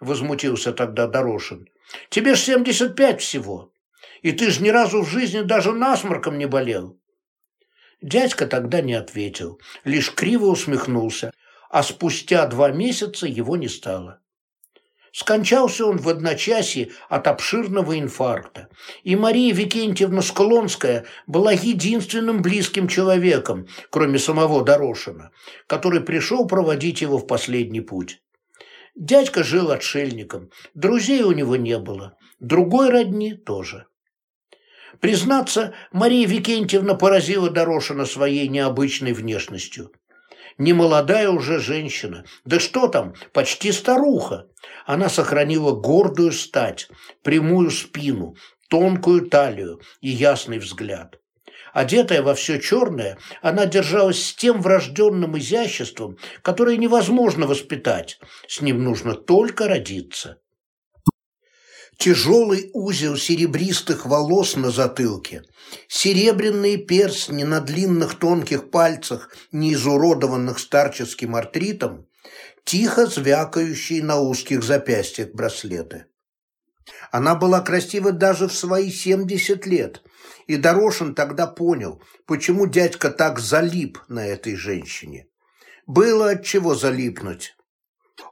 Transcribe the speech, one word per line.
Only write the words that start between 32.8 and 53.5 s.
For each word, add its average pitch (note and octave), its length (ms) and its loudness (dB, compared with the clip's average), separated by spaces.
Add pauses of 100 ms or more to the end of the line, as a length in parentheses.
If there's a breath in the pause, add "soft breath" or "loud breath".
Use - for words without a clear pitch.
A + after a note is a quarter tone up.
родни G#3+ 420 2
тоже. - 540 -10 (1120 soft breath)
Признаться, G#3+ 720 0 (180 loud breath)
Мария A#3 340 4
Викентьевна G3 680 0
поразила F#3 560 2
Дорошина D#3 560 -2
своей C#3 420 -2
необычной C3+ 640 -2
внешностью. G#2+ 800 -8 (640 loud breath)
Немолодая E3+ 760 4
уже D#3+ 280 0
женщина, B2+ 680 -8 (200 loud breath)
да E3 160 0
что B3+ 260 2
там, G2+ 280 -2 (180 loud breath)
почти C#3+ 400 0
старуха. B3+ 760 0 (400 loud breath)
Она F3 220 0
сохранила D3 640 2
гордую D#3 600 4
стать, - 560 -4 (340 loud breath)
прямую D#3+ 480 2
спину, B2+ 640 -6 (320 loud breath)
тонкую F3+ 600 4
талию G2+ 520 0 (200 loud breath)
и C3+ 100 -6
ясный C3 480 0
взгляд. G2 600 -12 (540 loud breath)
Одетая C#3+ 500 2
во C#3 120 2
всё D3 240 -4
чёрное, G3 600 0 (240 loud breath)
она F#3 240 2